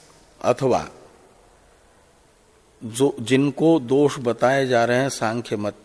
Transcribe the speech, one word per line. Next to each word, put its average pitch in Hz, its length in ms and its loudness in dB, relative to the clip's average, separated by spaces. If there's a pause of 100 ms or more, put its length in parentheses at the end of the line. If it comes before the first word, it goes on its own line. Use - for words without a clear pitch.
(420)
अथवा 117 460 0 (2000)
जो, 120 360 -2
जिनको 139 600 2
दोष 135 380 0
बताए 127 480 0
जा 120 180 2
रहे 120 140 2
हैं 135 100 0
सांख्य 117 480 -4
मत 104 280 -6